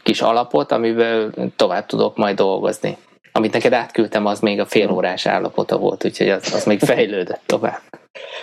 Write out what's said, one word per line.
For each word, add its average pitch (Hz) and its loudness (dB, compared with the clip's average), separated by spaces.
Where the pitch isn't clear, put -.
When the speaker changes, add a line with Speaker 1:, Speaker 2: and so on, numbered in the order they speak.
Speaker 1:
kis - 0
alapot, 120 2
amivel 117 2
tovább 95 0
tudok 107 0
majd 104 0
dolgozni. 101 0
Amit 110 0
neked 120 2
átküldtem, 110 0
az 101 0
még 101 0
a 101 0
fél 104 2
Speaker 2:
Mhm. 92 0
Speaker 1:
órás 92 -2
állapota 98 0
volt, 98 -2
úgyhogy 101 0
az, 95 -2
az 98 -2
még 104 2
fejlődött 104 0
tovább. 107 -2